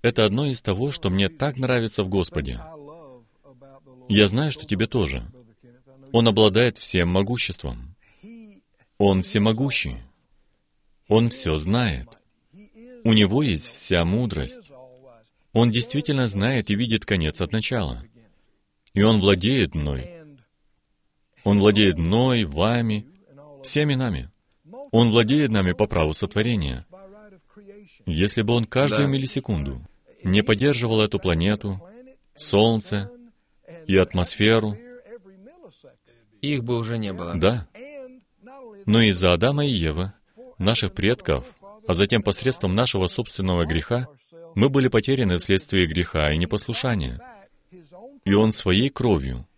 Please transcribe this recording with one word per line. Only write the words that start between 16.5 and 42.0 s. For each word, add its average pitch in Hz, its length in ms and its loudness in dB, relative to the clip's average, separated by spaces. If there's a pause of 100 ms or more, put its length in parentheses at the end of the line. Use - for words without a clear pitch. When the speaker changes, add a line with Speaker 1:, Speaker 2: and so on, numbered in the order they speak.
Speaker 1:
и 104 40 0
видит 110 300 -4
конец 82 360 -2
от 85 100 -4
начала. 98 520 -4 (920)
И 98 100 2
он 110 160 4
владеет 98 560 2
мной. 69 340 -4 (1300)
Он 101 160 4
владеет 101 380 4
мной, 113 480 2
вами, 107 600 -2 (560)
всеми 147 340 0
нами. 110 360 -4 (600)
Он - 200 6
владеет 147 400 4
нами 92 220 0
по 104 120 2
праву 78 280 0
сотворения. 98 720 -2 (1200)
Если 208 360 0
бы 151 120 0
он 120 120 2
каждую 139 420 0
Speaker 2:
Да. 139 40 0
Speaker 1:
миллисекунду 104 680 -4 (420)
не 98 180 4
поддерживал 117 600 2
эту 104 180 0
планету, 95 640 0 (540)
Солнце - 760 0 (760)
и 190 120 2
атмосферу, 110 800 0 (1600)
Speaker 2:
Их 139 220 -4
бы 120 140 -4
уже 117 200 -6
не 104 160 -6
было. 87 220 -8
Speaker 1:
Да. 98 320 0 (1160)
Но 110 160 4
из-за 92 320 2
Адама 139 320 0
и 139 60 -2
Евы, 87 400 -4 (460)
наших 101 360 -2
предков, 95 520 -2 (420)
а 92 60 0
затем 101 280 2